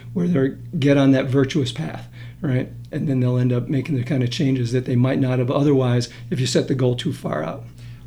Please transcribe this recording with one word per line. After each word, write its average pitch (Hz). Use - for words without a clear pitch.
where 180
they're, 135
get 143
on 139
that 135
virtuous 131
path, -
right? 127
And 147
then 131
they'll 123
end 127
up 123
making 139
the 120
kind 131
of 120
changes 131
that 127
they 127
might 127
not 127
have 123
otherwise 131
if 131
you 127
set 143
the 143
goal 123
too 135
far 151
out. 120